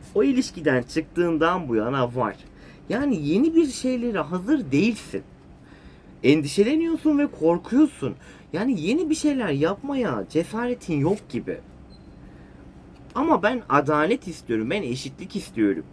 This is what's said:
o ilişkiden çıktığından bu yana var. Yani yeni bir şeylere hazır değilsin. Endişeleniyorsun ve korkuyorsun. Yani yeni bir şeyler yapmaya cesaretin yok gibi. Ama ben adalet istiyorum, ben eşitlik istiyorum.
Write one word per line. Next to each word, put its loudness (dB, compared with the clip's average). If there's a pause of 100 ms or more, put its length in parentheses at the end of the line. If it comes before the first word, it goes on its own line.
(140)
o 4
ilişkiden 2
çıktığından 0
bu 2
yana 0
var. -2 (520)
Yani 0
yeni 2
bir 6
şeylere -2
hazır -2
değilsin. 0 (1000)
Endişeleniyorsun 2
ve 2
korkuyorsun. 0 (380)
Yani -2
yeni 0
bir 2
şeyler 0
yapmaya -2
cesaretin -2
yok 0
gibi. -8 (1600)
Ama 2
ben 0
adalet 2
istiyorum, -4
ben -2
eşitlik -8
istiyorum. 0